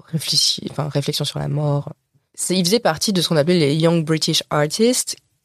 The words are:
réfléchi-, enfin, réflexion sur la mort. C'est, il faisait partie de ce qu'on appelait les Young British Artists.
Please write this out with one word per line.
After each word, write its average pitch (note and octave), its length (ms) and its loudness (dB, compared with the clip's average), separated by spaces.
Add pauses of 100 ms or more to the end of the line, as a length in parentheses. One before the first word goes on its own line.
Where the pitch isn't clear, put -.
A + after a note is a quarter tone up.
(120)
réfléchi-, - 580 -2
enfin, D3 180 -4
réflexion C#3+ 360 -2
sur C#3+ 140 -6
la D3 100 -4
mort. C#3+ 440 -2 (420)
C'est, - 240 -2
il F#3 60 2
faisait G3+ 160 2
partie F3+ 320 0
de F3 100 2
ce - 60 -2
qu'on E3+ 80 0
appelait E3+ 220 4
les D3 180 4
Young E3 280 2
British D#3+ 460 0
Artists. D#3+ 680 0 (280)